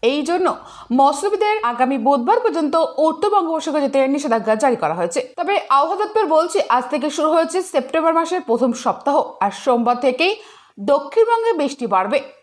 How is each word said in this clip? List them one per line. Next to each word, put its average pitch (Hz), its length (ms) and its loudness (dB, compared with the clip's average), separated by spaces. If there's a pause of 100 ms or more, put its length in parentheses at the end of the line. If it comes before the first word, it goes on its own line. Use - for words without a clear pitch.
এই 277 260 2
জন্য 359 180 0 (520)
মৎস্যজীবীদের 392 580 2 (140)
আগামী 254 260 0 (100)
বুধবার 285 380 2
পর্যন্ত 320 300 0 (320)
উত্তর 320 280 0
বঙ্গোপসাগর 320 500 0
যেতে 277 140 0 (160)
নিষেধাজ্ঞা 226 480 0
জারি 262 200 2
করা 160 160 0
হয়েছে। 175 220 -4 (180)
তবে 349 160 -2 (240)
আবহাওয়া 339 240 0
দপ্তর 427 220 0 (120)
বলছে, 349 220 0 (180)
আজ 254 160 0
থেকে 294 240 -2
শুরু 311 180 0
হয়েছে 330 240 0 (140)
সেপ্টেম্বর 320 460 0
মাসের 349 300 -2
প্রথম 240 220 2 (140)
সপ্তাহ, 277 320 0 (280)
আর 202 80 0 (100)
সোমবার 240 420 2
থেকেই 311 280 2 (600)
দক্ষিণবঙ্গে 453 680 2
বৃষ্টি 277 340 -4
বাড়বে 202 240 0 (240)